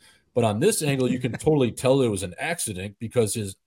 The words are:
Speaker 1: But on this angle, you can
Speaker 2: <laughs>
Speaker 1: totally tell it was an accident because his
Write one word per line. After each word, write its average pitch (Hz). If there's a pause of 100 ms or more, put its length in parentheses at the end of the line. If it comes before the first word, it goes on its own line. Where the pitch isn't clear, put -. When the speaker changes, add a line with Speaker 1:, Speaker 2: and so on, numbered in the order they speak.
(340)
Speaker 1:
But 120
on 107
this 202
angle, 135
you 123
can 120
Speaker 2:
<laughs> -
Speaker 1:
totally 143
tell 131
it 123
was 98
an 90
accident 107
because 113
his 101 (120)